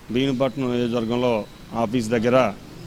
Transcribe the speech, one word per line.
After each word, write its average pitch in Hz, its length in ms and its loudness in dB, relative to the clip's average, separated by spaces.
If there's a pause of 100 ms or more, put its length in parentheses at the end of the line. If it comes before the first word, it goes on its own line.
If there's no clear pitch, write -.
(120)
భీమునిపట్నం 131 640 0
నియోజకవర్గంలో 120 720 0 (300)
ఆఫీస్ 117 320 0
దగ్గర 120 460 4 (340)